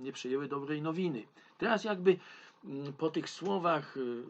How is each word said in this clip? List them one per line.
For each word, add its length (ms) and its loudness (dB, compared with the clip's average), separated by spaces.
nie 120 -6
przyjęły 360 -2
dobrej 340 -2
nowiny. 400 0
Teraz 260 2
jakby, 320 6
mm, 280 -6
po 180 0
tych 200 -2
słowach, 640 0
y, 340 -4